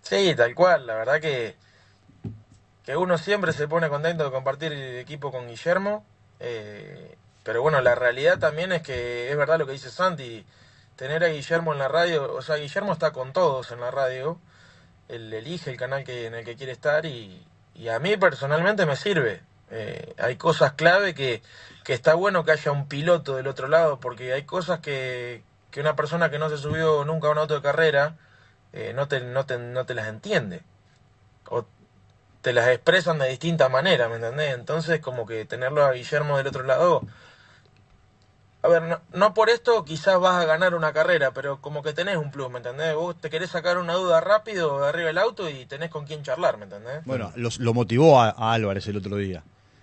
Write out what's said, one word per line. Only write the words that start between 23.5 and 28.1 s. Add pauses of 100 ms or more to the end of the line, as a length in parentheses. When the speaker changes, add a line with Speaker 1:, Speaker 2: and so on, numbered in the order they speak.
Speaker 1:
lado,
porque
hay
cosas
que, (280)
que
una
persona
que
no
se
subió
nunca
a
un
auto
de
carrera, (580)